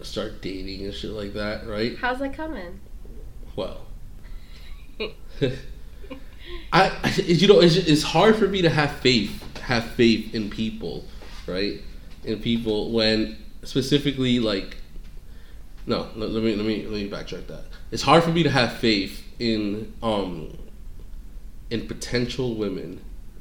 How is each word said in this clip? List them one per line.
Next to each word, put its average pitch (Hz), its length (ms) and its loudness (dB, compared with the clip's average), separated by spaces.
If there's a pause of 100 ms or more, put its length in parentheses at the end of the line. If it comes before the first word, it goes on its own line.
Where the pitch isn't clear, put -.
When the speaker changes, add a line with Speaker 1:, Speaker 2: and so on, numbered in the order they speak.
Speaker 1:
start - 400 -6
dating 95 420 -6
and 101 100 -6
shit 101 160 -6
like 101 240 -6
that, 107 320 -4
right? 113 320 -2
Speaker 2:
How's 254 220 -2
that 277 140 -4
coming? 247 440 -8 (800)
Speaker 1:
Well, 98 240 -6 (1200)
Speaker 2:
<laughs> 214 100 -6 (300)
Speaker 1:
<laughs> - 0 -
I, - 1500 -2 (120)
I, 143 60 2 (180)
you 170 220 8
know, 202 120 12
it's, 175 160 8
it's 160 260 4
hard 208 340 6
for 214 100 4
me 190 160 0
to 165 80 6
have 143 220 4
faith 120 520 2 (240)
have 117 160 2
faith 113 500 4
in 107 160 -2
people, 107 540 -4 (420)
right? 92 340 -2 (440)
In 110 160 -2
people 110 500 0
when 110 460 2 (260)
specifically, 131 800 2
like, 104 380 0 (1080)
no, 107 300 0
let, 104 140 -4
let 110 120 0
me, 113 140 4
let 104 100 0
me, 110 200 0
let 110 60 -6 (100)
me 101 60 -4
backtrack 92 400 -8
that. 78 160 -10 (260)
It's 117 120 -2
hard 156 200 8
for 165 80 2
me 165 120 6
to 143 80 6
have 123 240 4
faith 101 500 2 (140)
in, 107 540 0 (100)
um, 95 540 -2 (1120)
in 113 160 -2
potential 123 680 -2
women, 98 460 -4 (400)